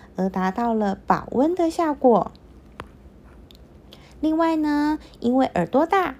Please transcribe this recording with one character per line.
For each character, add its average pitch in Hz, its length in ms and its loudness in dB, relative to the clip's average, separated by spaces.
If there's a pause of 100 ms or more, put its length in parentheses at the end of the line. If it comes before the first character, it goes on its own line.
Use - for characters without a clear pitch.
(160)
而 190 120 -2
达 185 220 -4
到 233 240 -2
了 202 320 -2
保 - 280 -2
温 302 200 2
的 349 160 0
效 330 240 -2
果。 240 380 2 (1900)
另 311 160 0
外 330 180 2
呢， 302 420 0 (220)
因 240 160 0
为 262 180 4
耳 175 140 0
朵 285 180 2
大， 370 340 -2